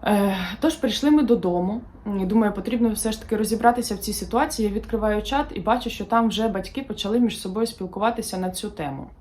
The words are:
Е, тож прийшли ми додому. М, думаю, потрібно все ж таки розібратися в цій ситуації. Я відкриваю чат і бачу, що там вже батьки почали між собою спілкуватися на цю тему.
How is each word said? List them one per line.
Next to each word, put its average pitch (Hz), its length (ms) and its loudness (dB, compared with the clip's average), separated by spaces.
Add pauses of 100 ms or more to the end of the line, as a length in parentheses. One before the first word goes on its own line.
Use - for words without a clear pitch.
Е, 202 300 4 (240)
тож 320 140 2
прийшли 262 360 2
ми 302 120 6
додому. 190 580 2 (260)
М, 190 220 -2
думаю, 214 240 4
потрібно 226 380 0
все 220 220 -2
ж 220 100 -8
таки - 140 -2
розібратися 226 580 2
в 185 40 -8
цій 208 140 -4
ситуації. 220 560 0
Я 196 60 -2
відкриваю 214 480 0
чат 285 320 -2
і 202 60 -6
бачу, 233 300 0
що - 140 -8
там 233 240 2
вже 220 200 0
батьки 190 340 -6
почали 208 380 -2
між 233 200 2
собою 202 260 -2
спілкуватися 214 720 -4
на 185 120 -2
цю 190 200 -8
тему. 143 360 -8 (140)